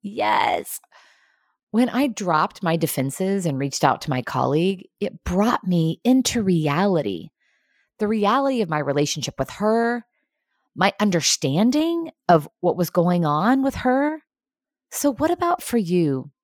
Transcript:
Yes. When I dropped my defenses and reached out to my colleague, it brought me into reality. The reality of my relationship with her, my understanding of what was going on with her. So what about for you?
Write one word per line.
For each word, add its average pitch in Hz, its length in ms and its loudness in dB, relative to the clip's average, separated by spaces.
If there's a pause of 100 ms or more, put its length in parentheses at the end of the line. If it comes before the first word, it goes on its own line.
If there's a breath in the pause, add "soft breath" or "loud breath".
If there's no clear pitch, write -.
Yes. - 800 -2 (880 soft breath)
When 233 160 2
I 269 200 0
dropped 180 540 -2
my 170 140 2
defenses 170 720 -2
and 143 120 -2
reached 139 280 -2
out 131 160 2
to - 80 -8
my 127 120 -2
colleague, 151 680 -2 (100)
it - 240 -8
brought 196 420 0
me 165 380 0
into 247 400 2
reality. 156 880 0 (720)
The 208 100 -2
reality 233 520 0
of 175 80 -2
my 156 100 -2
relationship 143 600 -2
with 135 120 -4
her, 233 540 0 (720)
my 202 240 2
understanding 226 1120 0 (180)
of 160 180 6 (120)
what 175 180 0
was 175 120 -2
going 175 360 2
on 190 360 2
with 262 140 -2
her. 285 460 0 (680)
So 285 240 -2
what 302 180 0
about 349 300 0
for - 160 -4
you? 160 540 0 (120)